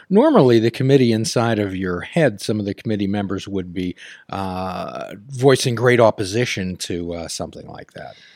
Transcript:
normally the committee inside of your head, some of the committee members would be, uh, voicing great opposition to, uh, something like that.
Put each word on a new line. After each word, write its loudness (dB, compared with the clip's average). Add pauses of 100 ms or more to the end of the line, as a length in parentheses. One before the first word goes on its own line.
normally 6
the 2
committee 4
inside 0
of -2
your -4
head, 0
some -4
of -4
the -4
committee -4
members -4
would -8
be, -6 (340)
uh, -8 (140)
voicing 2
great 4
opposition 0
to, -8
uh, -10
something -12
like -18
that. -18 (220)